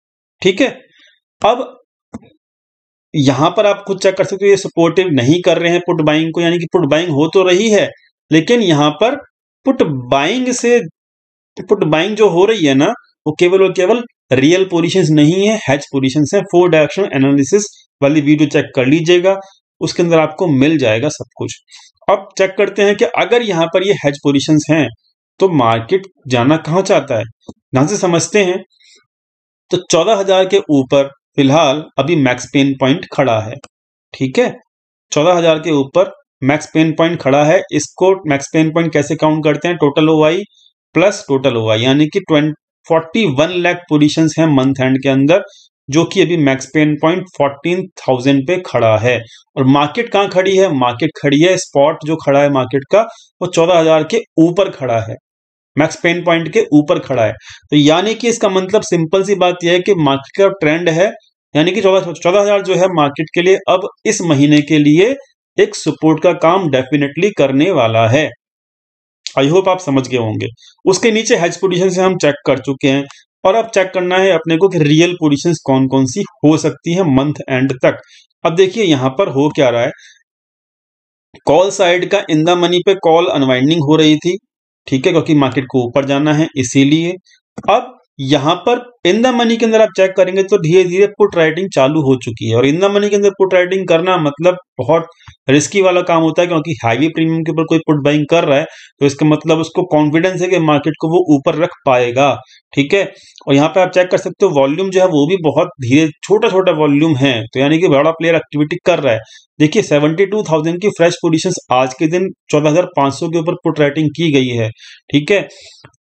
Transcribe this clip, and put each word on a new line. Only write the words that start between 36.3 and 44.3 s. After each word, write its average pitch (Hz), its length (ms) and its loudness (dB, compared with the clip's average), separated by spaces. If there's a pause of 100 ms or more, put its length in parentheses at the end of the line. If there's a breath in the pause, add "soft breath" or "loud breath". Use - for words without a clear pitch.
max 147 320 -2
pain 160 180 2
point 165 280 -2
खड़ा 139 240 2
है। 165 160 2 (120)
इसको 180 380 -2 (200)
max - 220 -4
pain 160 180 0
point 165 220 -2
कैसे 151 240 -2
count 156 280 0
करते 151 240 -2
हैं? 175 80 -2
total 156 340 0
ओआई 160 320 2 (520 soft breath)
plus 202 340 0
total 131 280 0
ओआई, 110 240 0
यानी 139 260 2
कि 196 140 -4
ट्वेंटी, 151 320 0 (360)
फ़ोर्टी 165 380 0
वन 170 240 0
लाख 175 260 -2 (120)
positions 151 500 0